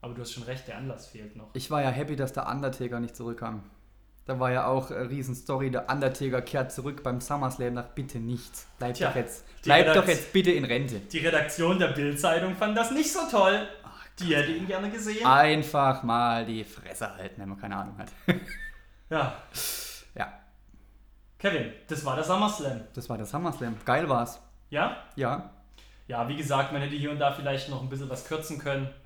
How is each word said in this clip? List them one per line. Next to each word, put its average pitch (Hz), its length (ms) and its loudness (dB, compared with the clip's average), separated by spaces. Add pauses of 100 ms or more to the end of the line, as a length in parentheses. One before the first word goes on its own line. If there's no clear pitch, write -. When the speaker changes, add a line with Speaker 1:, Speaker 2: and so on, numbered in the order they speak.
Speaker 1:
Aber 117 140 -10
du 123 80 -10
hast 117 100 -10
schon 120 120 -10
recht, 127 240 -8
der 110 100 -10
Anlass 131 300 -10
fehlt 107 260 -18
noch. 107 200 -18
Speaker 2:
Ich 131 160 -6
war 151 120 2
ja 131 80 2
happy, 143 240 -2
dass 131 180 -2
der - 160 -4
Undertaker 131 520 -4
nicht 117 160 -6
zurückkam. 117 480 -8 (600)
Da 131 140 -4
war 127 140 2
ja 127 140 2
auch, 131 240 2
äh, - 80 -6
Riesenstory, 131 720 -2
der 123 200 -2
Undertaker 131 500 0
kehrt 131 320 -2
zurück 139 300 -6
beim 123 180 0
SummerSlam 131 540 -2
nach, 123 140 -6
bitte 131 300 -6
nicht. 120 340 -4 (260)
Bleib 123 160 -2
Speaker 1:
Tja, 156 140 0
Speaker 2:
doch 131 80 0
jetzt, - 280 -4 (140)
Speaker 1:
die - 60 -18
Speaker 2:
bleib 156 220 10
doch 160 80 8
Speaker 1:
Redakt-, 190 140 8
Speaker 2:
jetzt - 240 2
bitte 180 200 6
in 147 120 2
Rente. 120 360 0
Speaker 1:
die 156 180 -6
Redaktion 165 600 2
der 175 100 6
Bild-Zeitung 165 680 2
fand 208 220 0
das 233 160 2
nicht 302 200 2
so 359 80 0 (100)
toll. 202 360 6 (180)
Speaker 2:
Ach - 220 -18 (120)
Speaker 1:
Die 175 100 -2
Speaker 2:
Gott. 151 80 6
Speaker 1:
hätte 147 160 4
ihn 175 140 -2
gerne 196 240 -2
gesehen. 214 360 -2
Speaker 2:
Einfach 143 760 6
mal 117 440 2
die 110 180 -6
Fresse - 500 -10
halten, 95 260 -10
wenn 98 100 -8
man 98 100 -10
keine 101 160 -6
Ahnung 101 220 -8
hat. 98 100 -12 (180)
<laughs> 180 140 2 (720)
Speaker 1:
Ja. 143 260 0 (800)
Speaker 2:
Ja. - 180 -6 (1040)
Speaker 1:
Kevin, 156 340 0 (140)
das 151 180 -6
war 131 120 0
der 156 80 -2
SummerSlam. 170 580 0 (120)
Speaker 2:
Das - 140 -10
war 120 80 -4
der 107 100 -6
SummerSlam. 127 580 -4
Geil 151 240 2
war's. 120 320 0 (300)
Speaker 1:
Ja? 156 340 -2 (120)
Speaker 2:
Ja. 131 340 -4 (560)
Speaker 1:
Ja, 120 220 -2
wie 147 80 -2
gesagt, 139 360 0
man 143 100 -2
hätte 143 140 -4
hier 147 140 -2
und 147 80 -4
da 139 140 2
vielleicht 139 380 -4
noch 131 100 -6
ein 131 80 -6
bisschen 135 220 -8
was 123 160 -8
kürzen 156 320 -6
können 135 320 -2 (160)